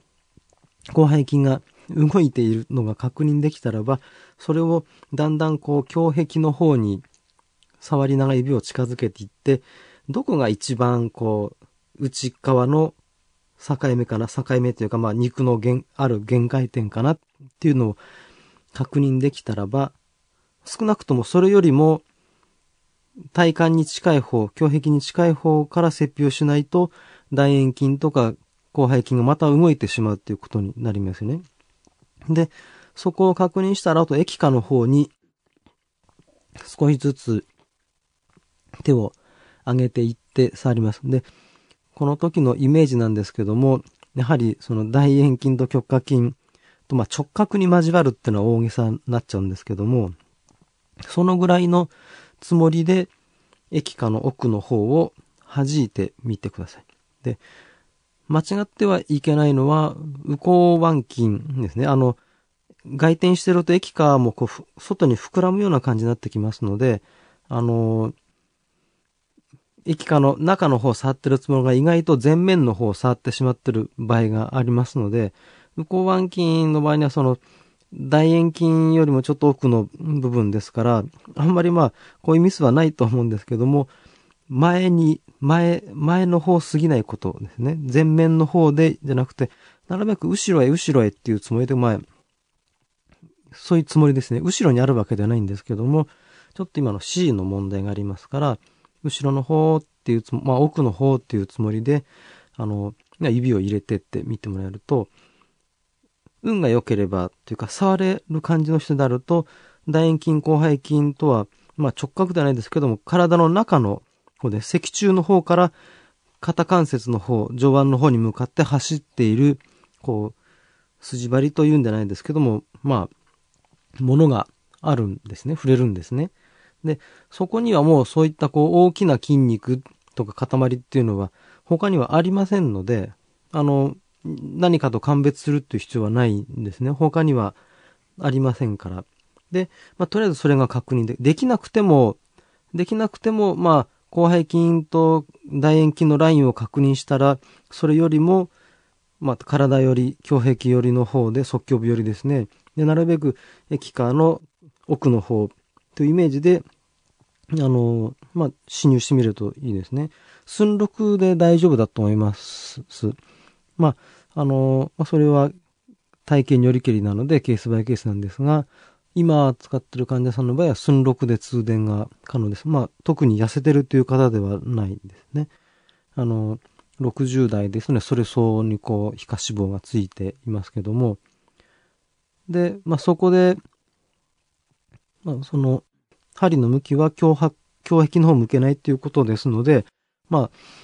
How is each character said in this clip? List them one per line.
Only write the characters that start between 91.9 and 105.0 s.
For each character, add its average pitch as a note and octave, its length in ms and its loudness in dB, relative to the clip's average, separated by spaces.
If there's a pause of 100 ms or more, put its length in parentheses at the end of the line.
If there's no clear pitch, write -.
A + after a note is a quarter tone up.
あ、 G#2 80 -2 (1500)
そ - 220 -2
う - 20 4
い E3 40 4
う - 40 -6
つ - 120 -2
も D3+ 100 6
り C#3+ 60 2
で C3 80 0
す - 120 -8
ね。 A#2+ 80 -4
後 E3+ 220 -4
ろ D3+ 100 4
に A#2+ 80 2
あ C3 40 2
る C3 100 0
わ G#2+ 100 -2
け A#2 100 -4
で G2+ 80 -4
は G#2+ 60 0
な A#2+ 60 0
い A2+ 60 -2
ん G2+ 40 -4
で G2 100 -8
す F#2+ 80 -18
け A#2 120 -8
ど A2 100 -6
も、 D3 220 0 (480)
ち - 60 -12
ょ - 20 -6
っ F3 40 -10
と - 120 -8
今 B2+ 120 -2
の G2+ 80 -8
C F3 340 -2
の F#2+ 120 -4
問 G2 240 -6
題 G2 140 -6
が G2+ 80 -6
あ - 20 -6
り G2+ 100 -8
ま G2 140 -10
す - 100 -20
か C#3 120 -8
ら、 C#3 200 -4 (440)
後 C#3+ 200 -8
ろ C#3 80 0
の C3+ 120 -2
方 D#3 340 0
っ D#3 60 -6 (200)
て - 80 -4
い A#2 40 2
う A2+ 60 -2
つ - 120 -10
も-、 B2 100 -4
ま C3+ 120 -2
あ、 - 20 0
奥 D3+ 260 0
の A#2+ 80 0
方 C3+ 240 0
っ B2 40 -4
て - 180 -8
い G2+ 40 -2
う G2 40 -6
つ - 160 -12
も G#2+ 100 -2
り A2 120 -6
で、 C#3+ 200 -2 (540)
あ A2 80 -8
の、 G#2 280 -6 (260)
指 B2 340 0
を G2+ 60 0
入 G2 120 -2
れ G#2 100 -4
て - 140 -6
っ F#2+ 40 -6
て - 240 -10
み A#2 140 -8
て - 120 -12
も F#2+ 100 -8
ら F#2+ 60 -10
え F#2+ 60 -10
る G2+ 140 -16
と、 A#2+ 220 -2 (1400)